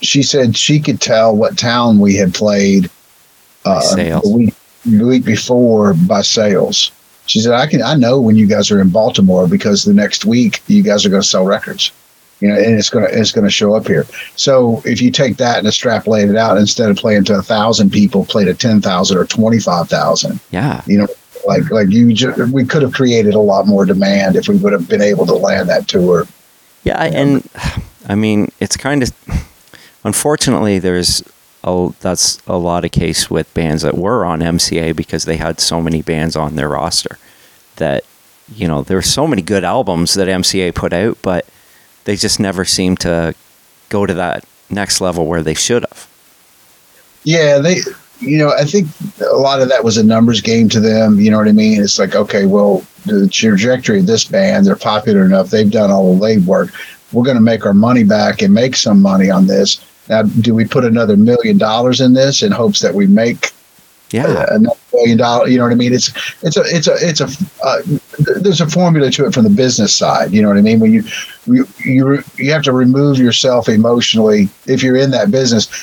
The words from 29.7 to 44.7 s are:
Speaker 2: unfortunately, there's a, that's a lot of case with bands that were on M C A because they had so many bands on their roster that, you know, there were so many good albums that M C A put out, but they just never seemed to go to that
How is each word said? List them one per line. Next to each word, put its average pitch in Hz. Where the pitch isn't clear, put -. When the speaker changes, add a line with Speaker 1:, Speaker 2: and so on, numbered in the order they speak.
Speaker 2:
unfortunately, 104
there's 90
a, 90
that's -
a 92
lot 87
of 87
case -
with 80
bands 80
that 73
were 101
on 82
M 85
C 85
A 80
because 82
they 80
had 80
so 85
many 80
bands 80
on 76
their 71
roster -
that, 69
you 107
know, 76
there 95
were 90
so 135
many 117
good 95
albums 90
that 95
M 92
C 92
A 87
put 87
out, 98
but 90
they 104
just 104
never 95
seemed 92
to 82
go 101
to 92
that 85